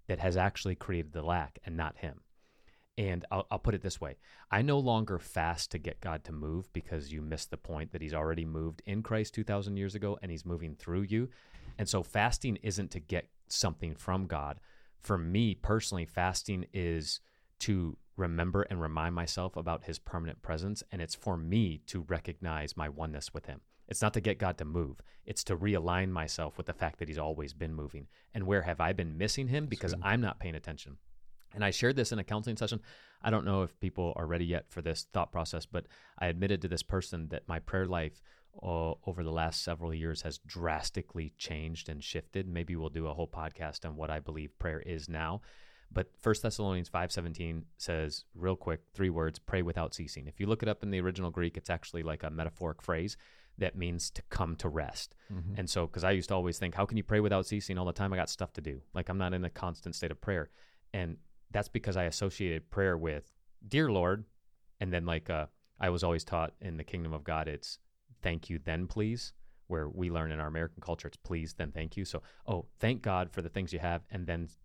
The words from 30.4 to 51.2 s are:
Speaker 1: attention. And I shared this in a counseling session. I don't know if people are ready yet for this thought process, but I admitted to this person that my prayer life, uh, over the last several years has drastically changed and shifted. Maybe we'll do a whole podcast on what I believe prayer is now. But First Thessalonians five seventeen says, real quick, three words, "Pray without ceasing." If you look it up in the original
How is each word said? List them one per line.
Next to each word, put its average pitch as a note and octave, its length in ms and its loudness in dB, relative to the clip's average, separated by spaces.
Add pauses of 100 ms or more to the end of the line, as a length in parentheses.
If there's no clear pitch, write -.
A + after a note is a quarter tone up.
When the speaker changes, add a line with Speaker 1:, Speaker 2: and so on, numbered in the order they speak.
Speaker 1:
attention. C#2+ 420 -10 (560)
And G#2 120 2
I F#2+ 60 6
shared B2 260 4
this A#2+ 140 4
in A2 80 0
a F2+ 40 0
counseling G#2+ 340 -2
session. A2 220 0 (420)
I A2+ 80 2
don't G#2+ 160 6
know G2 180 6
if - 160 -4
people F2+ 360 0
are E2 120 -2
ready E2+ 180 2
yet E2+ 240 0
for E2+ 120 -8
this D#2+ 300 -2
thought E2+ 220 2
process, E2 320 -2
but F2 200 -4 (320)
I F2+ 100 2
admitted F2+ 340 4
to F#2 80 0
this E2+ 140 0
person F2 460 -2
that D2+ 180 -6
my E2 120 -2
prayer F#2+ 260 0
life, E2+ 360 0 (400)
uh, E2 320 0 (120)
over F2+ 180 -2
the D#2+ 80 0
last E2 320 2
several E2 300 -2
years D#2+ 280 -2
has D2+ 180 -4
drastically E2 960 -2
changed D#2+ 520 -6
and D2 140 -6
shifted. F#2 440 -4
Maybe E2+ 280 -2
we'll D#2+ 140 -2
do D#2+ 180 -2
a D2 60 -2
whole D#2+ 140 -2
podcast D#2 600 -6
on D2+ 100 -6
what D#2 120 -2
I D#2 100 0
believe D#2 400 -6
prayer D#2+ 200 -2
is D#2+ 300 -6
now. D#2+ 320 -2 (520)
But - 240 2
First G#2+ 240 4
Thessalonians G2 460 0
five F2 240 0
seventeen E2 540 -2 (120)
says, D#2 460 -2 (100)
real F2+ 220 2
quick, D#2+ 240 -2 (140)
three F#2+ 160 4
words, D#2+ 300 2
"Pray F#2 220 0
without E2+ 320 0
ceasing." D2 340 -8
If - 120 -8
you G2 80 0
look A2 160 4
it G#2+ 60 4
up G#2 140 0
in G#2 80 0
the F#2 100 2
original F2+ 300 2